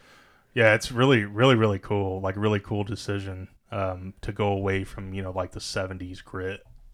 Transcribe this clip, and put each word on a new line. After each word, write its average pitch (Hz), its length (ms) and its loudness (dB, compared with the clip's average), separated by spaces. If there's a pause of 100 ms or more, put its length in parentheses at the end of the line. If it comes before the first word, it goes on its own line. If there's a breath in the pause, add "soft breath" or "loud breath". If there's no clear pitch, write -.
(540 soft breath)
Yeah, 110 200 6
it's - 180 0
really, 123 320 4
really, 110 320 4
really 107 240 4
cool. 95 400 -2
Like, 95 160 -2
really 104 240 2
cool 104 240 -4
decision, 98 640 -8 (240)
um, 92 500 -6
to - 120 -6
go 104 140 0
away 98 360 0
from, 95 300 -10
you 98 80 -6
know, 95 100 -6
like, 90 200 -4
the 90 100 -12
seventies 92 600 -6
grit 95 400 -8 (320)